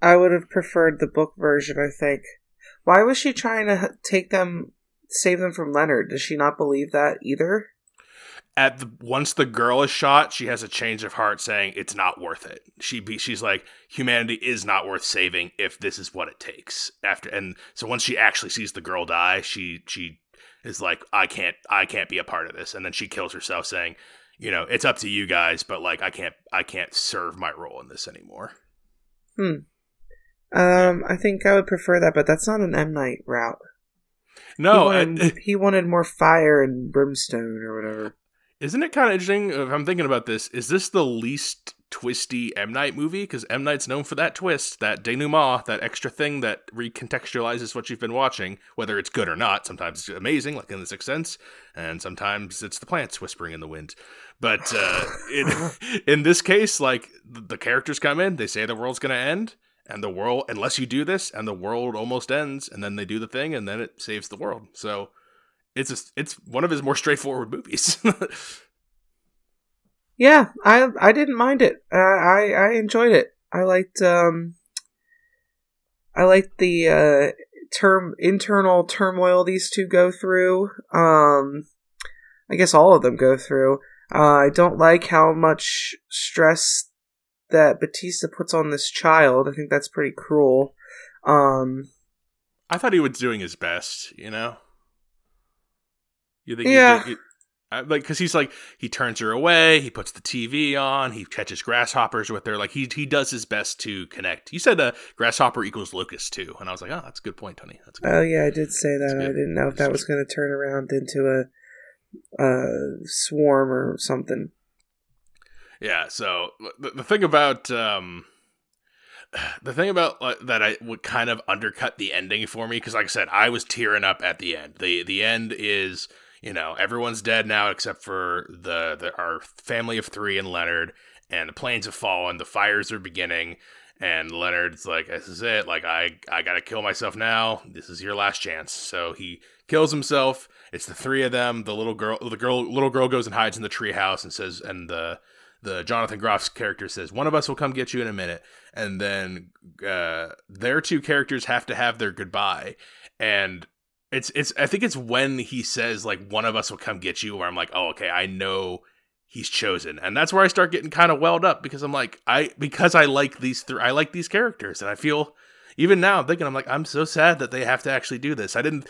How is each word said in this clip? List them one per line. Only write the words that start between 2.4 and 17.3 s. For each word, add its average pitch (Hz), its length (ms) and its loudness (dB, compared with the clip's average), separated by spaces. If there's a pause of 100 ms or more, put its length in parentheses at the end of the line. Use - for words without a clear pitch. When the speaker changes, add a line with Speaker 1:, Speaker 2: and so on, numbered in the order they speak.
Speaker 1:
Why 185 180 8
was 254 140 4
she 269 160 0
trying 226 360 -2
to 196 160 2
h-, - 60 -4 (140)
take 185 260 0
them, 175 420 -2 (360)
save 180 300 0
them 180 140 -2
from 156 200 -6
Leonard? 147 380 2
Does 139 100 -6
she - 160 -4
not 147 220 2
believe 143 340 0
that 147 300 2
either? 160 460 -2 (880)
Speaker 2:
At 135 220 2
the, 123 120 -12 (100)
once 131 320 -2
the 143 140 2
girl 120 360 2
is 139 80 2
shot, 147 420 4
she 123 140 -8
has 117 160 -4
a 107 60 -12
change 110 340 -6
of 101 120 -10
heart, 104 260 -2
saying 101 340 -2
it's 98 200 -8
not 92 260 0
worth 82 260 -10
it. - 140 -18 (200)
She 120 200 -8
be, 107 180 -10
she's 110 240 -6
like, 98 220 -2 (240)
"Humanity 120 460 0
is 110 300 -4
not 95 220 0
worth 95 160 -6
saving 90 560 -2
if 98 220 -6
this 101 180 -6
is 90 160 -14
what 87 140 -6
it - 100 -20
takes." - 540 -12 (100)
After, 98 280 -4